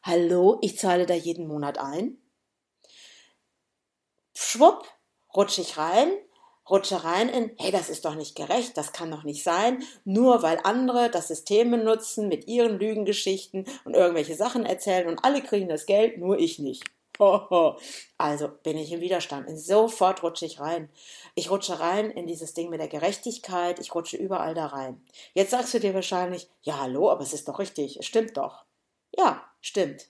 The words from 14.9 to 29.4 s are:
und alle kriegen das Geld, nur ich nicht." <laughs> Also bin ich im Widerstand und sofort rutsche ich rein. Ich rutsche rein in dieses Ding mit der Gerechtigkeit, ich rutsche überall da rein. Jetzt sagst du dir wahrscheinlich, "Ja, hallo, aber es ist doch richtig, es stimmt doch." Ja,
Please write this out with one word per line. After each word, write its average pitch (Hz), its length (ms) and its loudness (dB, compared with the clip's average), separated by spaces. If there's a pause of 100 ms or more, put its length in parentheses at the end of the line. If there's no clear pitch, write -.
und 165 180 -4
alle 277 160 4
kriegen 202 260 -2
das 156 180 -4
Geld, 214 320 4
nur 180 220 0
ich 165 200 0
nicht." 135 240 -8 (360)
<laughs> 185 580 4 (400)
Also 147 300 -2 (160)
bin 156 140 -4
ich 156 160 -8
im 170 80 -6
Widerstand 170 460 -4
und 160 100 -12
sofort 190 680 2
rutsche 165 220 -4
ich 151 140 -14
rein. 156 300 -6 (460)
Ich 175 160 -4
rutsche 190 280 -4
rein 196 300 0
in 170 180 -8
dieses 160 260 -10
Ding 170 160 -6
mit 160 100 -6
der 156 80 -6
Gerechtigkeit, 175 920 -4
ich - 140 -12
rutsche 170 240 -6
überall 185 360 -4
da 160 140 -4
rein. 131 340 -10 (320)
Jetzt 196 180 2
sagst 247 220 -2
du 233 60 2
dir 196 140 0
wahrscheinlich, 180 540 -4 (140)
"Ja, 147 180 -6
hallo, 139 320 2
aber 143 120 0
es 135 100 -6
ist - 160 -8
doch - 100 -8
richtig, 156 400 -6
es - 60 -10
stimmt 220 320 -2
doch." - 260 -6 (540)
Ja, 320 260 2 (180)